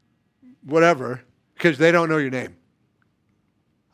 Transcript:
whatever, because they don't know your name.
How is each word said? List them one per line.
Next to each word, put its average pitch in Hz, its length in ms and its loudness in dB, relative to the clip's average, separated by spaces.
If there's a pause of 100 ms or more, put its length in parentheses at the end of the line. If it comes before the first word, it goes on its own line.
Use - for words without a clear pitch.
(640)
whatever, 139 560 0 (320)
because 160 240 0
they 165 140 4
don't 170 180 0
know 160 80 -2
your 135 140 -4
name. 127 260 -12 (1400)